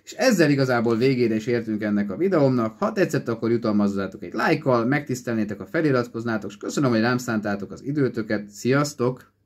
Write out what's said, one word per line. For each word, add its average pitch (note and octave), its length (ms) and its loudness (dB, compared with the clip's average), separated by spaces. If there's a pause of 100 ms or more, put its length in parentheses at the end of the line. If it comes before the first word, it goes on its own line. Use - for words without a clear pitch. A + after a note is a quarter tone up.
és - 80 -18
ezzel F#3+ 380 4
igazából B2 460 2
végére A#2+ 400 2
is A2 120 -2
értünk A2 360 -2
ennek G#2 280 0
a F2+ 60 -6
videómnak. C3+ 640 2
Ha G#3+ 120 -2
tetszett, E3+ 360 0
akkor A#2 240 -2
jutalmazzátok G#2 720 0
egy F2 100 -10
lájkkal, B2 520 2
megtisztelnétek, A#2+ 720 -2
ha F#2+ 80 -12
feliratkoznátok, A#2+ 840 -2
és - 80 -14
köszönöm, - 320 -2
hogy A2 120 4
rám B2 160 2
szántátok G#2 540 -4
az D#2+ 120 -14
időtöket. A#2 680 -2
Sziasztok! C3 840 -2 (100)